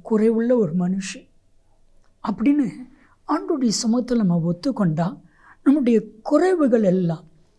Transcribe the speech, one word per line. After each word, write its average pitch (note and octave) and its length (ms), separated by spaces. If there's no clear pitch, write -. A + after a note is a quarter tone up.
குறைவுள்ள A3+ 540
ஒரு F3+ 220
மனுஷி" F#3+ 480
அப்படின்னு A#3+ 400
ஆண்டவருடைய D4 420
சமூகத்தில் A#3+ 480
நம்ம F3 360
ஒத்துக்கொண்டா, F3+ 680
நம்முடைய B3 380
குறைவுகள் D4+ 600
எல்லாம் F3 400